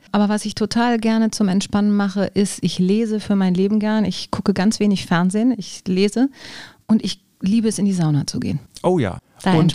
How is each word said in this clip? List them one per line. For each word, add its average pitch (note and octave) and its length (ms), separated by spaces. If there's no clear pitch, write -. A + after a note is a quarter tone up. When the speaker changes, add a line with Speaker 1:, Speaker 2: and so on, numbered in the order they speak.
Speaker 1:
Aber G#3 160
was G#3+ 160
ich G#3 120
total A#3 420
gerne A3 320
zum G#3+ 180
Entspannen G3+ 460
mache, G3+ 300
ist, F#3+ 380
ich F3+ 180
lese G#3+ 400
für G#3 160
mein F#3 180
Leben G3+ 240
gern. G#3+ 260
Ich - 280
gucke - 220
ganz F#3+ 260
wenig G#3 260
Fernsehen, F#3+ 500
ich - 300
lese G#3 440
und A3 160
ich - 160
liebe G#3+ 260
es, G#3+ 100
in G#3 60
die G3 80
Sauna D#3 340
zu - 140
gehen. G2 180
Speaker 2:
Oh F3+ 160
ja. F#2+ 200
Speaker 1:
Da F#3+ 120
Speaker 2:
Und, D#3+ 60